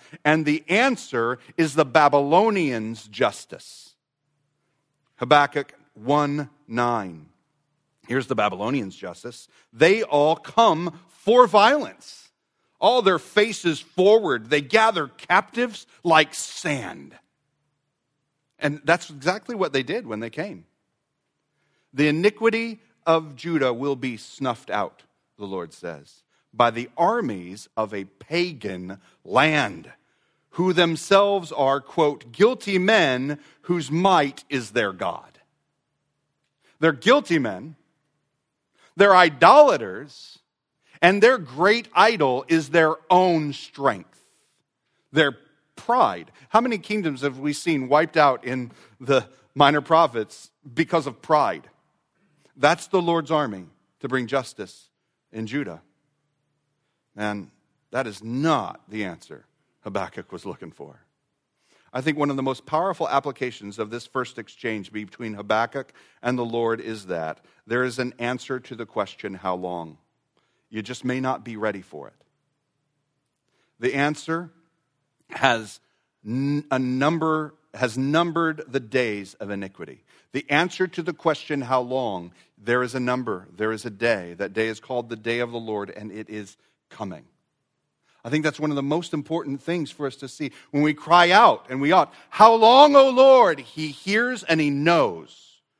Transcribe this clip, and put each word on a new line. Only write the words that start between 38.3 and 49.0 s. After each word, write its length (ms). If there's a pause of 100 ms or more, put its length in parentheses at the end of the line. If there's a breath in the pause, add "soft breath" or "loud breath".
They're 200
idolaters. 1200 (640 soft breath)
And 200
their 160
great 560
idol 520
is 240
their 240 (160)
own 420
strength, 680 (880)
their 220 (420)
pride. 560 (200 soft breath)
How 100
many 180
kingdoms 440
have 160
we 140
seen 360
wiped 300
out 260
in 260 (300 soft breath)